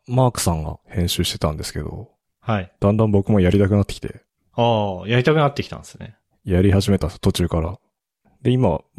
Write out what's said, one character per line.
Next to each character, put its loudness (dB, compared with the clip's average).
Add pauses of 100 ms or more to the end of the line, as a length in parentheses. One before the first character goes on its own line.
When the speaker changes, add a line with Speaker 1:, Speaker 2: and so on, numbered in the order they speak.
Speaker 1:
マ 2
ー 0
ク -8
さ 0
ん -4
が -10
編 -2
集 -2
し -4
て -8
た -2
ん -8
で -10
す -10
け -8
ど、 -12 (300)
Speaker 2:
は -2
い。 -12
Speaker 1:
だ 2
ん 2
だ 2
ん 2
僕 2
も 4
や 4
り 4
た 4
く 2
な 4
っ 0
て -12
き -16
て。 -12 (320)
Speaker 2:
あ 0
あ、 -10
や 2
り 2
た 4
く 4
な 2
っ -4
て -4
き -8
た -14
ん -14
で -20
す -20
ね。 -18 (280)
Speaker 1:
や 2
り 4
始 2
め 2
た、 -4
途 -2
中 -2
か -2
ら。 -6 (640)
で、 0
今、 0 (180)